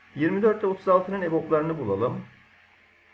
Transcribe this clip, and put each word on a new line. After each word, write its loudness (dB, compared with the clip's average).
Yirmi 0
dört 4
ile -2
otuz -4
altının 2
ebop'larını 0
bulalım. -2